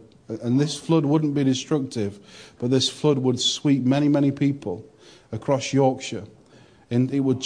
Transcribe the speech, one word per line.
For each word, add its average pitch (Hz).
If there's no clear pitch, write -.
Uh, 113
and 120
this 147
flood 160
wouldn't 147
be 143
destructive, 131
but 123
this 131
flood 147
would 127
sweep 139
many, 139
many 143
people 139
across 123
Yorkshire. 131
And 127
it 139
would, 131